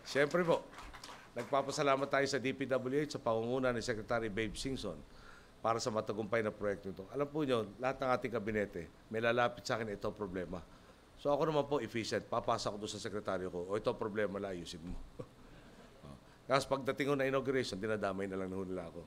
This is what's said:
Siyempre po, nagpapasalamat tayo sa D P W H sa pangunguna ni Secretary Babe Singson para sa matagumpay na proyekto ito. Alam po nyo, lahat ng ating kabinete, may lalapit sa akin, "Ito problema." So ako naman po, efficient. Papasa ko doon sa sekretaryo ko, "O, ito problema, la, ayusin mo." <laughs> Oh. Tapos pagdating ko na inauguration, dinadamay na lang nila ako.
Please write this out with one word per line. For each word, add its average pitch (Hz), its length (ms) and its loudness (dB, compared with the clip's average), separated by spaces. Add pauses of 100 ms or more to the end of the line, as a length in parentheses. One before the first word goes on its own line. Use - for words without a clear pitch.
Siyempre 147 420 4
po, 160 160 4 (720)
nagpapasalamat 135 760 2
tayo 139 180 4
sa 139 80 0
D 131 160 0
P 131 160 -4
W 131 320 2
H 147 160 -4
sa - 60 -6
pangunguna 120 500 2
ni 117 80 0
Secretary 113 480 -2
Babe 104 240 0
Singson 107 460 -4 (640)
para 113 180 4
sa - 80 2
matagumpay 107 560 0
na 107 80 0
proyekto 98 400 -2
ito. 95 160 -10
Alam 139 160 -2
po 143 160 -2
nyo, 123 240 2 (160)
lahat 131 220 0
ng 131 100 0
ating 123 220 0
kabinete, 104 460 0 (280)
may 110 140 0
lalapit 120 420 4
sa 120 140 0
akin, 113 100 -2
"Ito 101 240 -2
problema." 90 480 -4 (560)
So 143 160 2
ako 151 160 4
naman 147 160 4
po, 139 160 0
efficient. 110 480 -2
Papasa 117 400 2
ko 104 80 -6
doon 104 140 -4
sa 104 100 -6
sekretaryo 95 480 -2
ko, 87 160 -4
"O, 101 140 0
ito 117 180 0
problema, 104 400 0
la, 101 160 -2
ayusin 85 320 -8
mo." 87 120 -6 (200)
<laughs> - 80 -8 (760)
Oh. 71 160 -16 (320)
Tapos 139 160 4
pagdating 135 400 0
ko 143 80 4
na 135 80 2
inauguration, 131 560 0
dinadamay 98 480 0
na 95 80 -4
lang 95 160 -2
nila 92 400 -4
ako. 85 160 -12